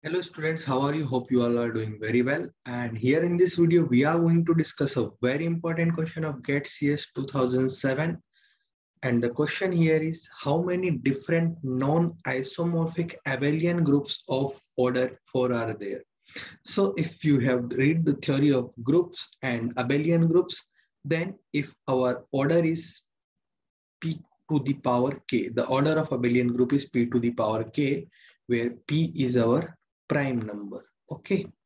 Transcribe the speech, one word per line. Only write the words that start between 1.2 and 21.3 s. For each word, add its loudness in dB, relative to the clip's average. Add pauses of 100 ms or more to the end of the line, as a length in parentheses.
you 4
all 2
are 0
doing -6
very 2
well. -2 (160)
And -6
here 2
in 0
this 4
video, 4
we 4
are 4
going 4
to 4
discuss 0
a 0 (100)
very 0
important 0
question -4
of -6
gate -2
C -2
S -2
two -6
thousand 0
seven. -2 (840)
And 2
the 0
question -2
here 4
is, -6 (160)
how 0
many 0
different 0
non-isomorphic -2 (100)
abelian 0
groups 0
of -2 (200)
order 0 (100)
four 2
are -2
there? -8 (640)
So 0
if -4
you 4
have 2
read 2
the 2
theory 2
of 0 (120)
groups 0
and -4
abelian 2
groups, 0 (360)
then -4 (180)